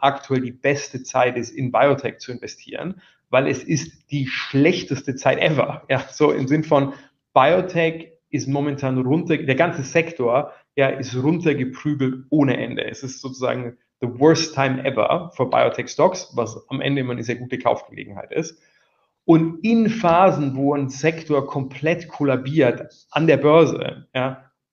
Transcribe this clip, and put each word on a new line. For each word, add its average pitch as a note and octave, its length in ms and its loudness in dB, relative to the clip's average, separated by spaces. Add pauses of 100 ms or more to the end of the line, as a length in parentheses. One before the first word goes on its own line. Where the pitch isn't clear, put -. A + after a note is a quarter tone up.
aktuell C#3 400 0
die A#2+ 100 -6
beste C3+ 520 -4
Zeit B2 320 0
ist, A#2 140 -6
in B2+ 220 -6
Biotech C3+ 480 2
zu - 120 -14
investieren, - 680 -12 (280)
weil C3+ 180 2
es B2+ 160 -2
ist - 480 -6
die C#3 160 -4
schlechteste C#3+ 880 -2
Zeit C#3 240 0
ever. - 500 0
Ja, C3 220 -2
so D3+ 200 2
im C3 160 -2
Sinn D3+ 160 0
von C#3 300 2 (400)
Biotech E3 760 2 (200)
ist B2+ 180 -4
momentan C#3 500 -2
runter, D#3 380 0
der C3+ 200 -2
ganze C3 280 0
Sektor, C#3+ 680 -2 (240)
ja, C3+ 100 4
ist B2+ 340 -4
runtergeprügelt C3+ 1080 -2
ohne C#3 260 4
Ende. A#2+ 300 -6
Es A2+ 180 -10
ist B2+ 160 -12
sozusagen B2+ 580 -6 (220)
the B2 80 -4
worst C#3+ 480 4
time C3 300 0
ever C#3 500 0
for B2+ 140 -2
Biotech A#2+ 400 0
Stocks, - 440 0
was A2+ 240 -4 (120)
am C#3 100 -6
Ende C#3 220 -2
immer B2 100 -4
eine A#2+ 120 -6
sehr A#2 120 -4
gute B2 240 -8
Kaufgelegenheit - 720 -6
ist. - 260 -6 (680)
Und E3 380 4
in A3+ 260 4
Phasen, E3 640 2
wo C#3 180 2
ein C#3 160 -2
Sektor D#3 560 -2
komplett D3+ 640 -4
kollabiert C3 1040 0
an D#3 160 2
der C#3+ 100 6
Börse, C3+ 800 2
ja, C3 300 -4 (280)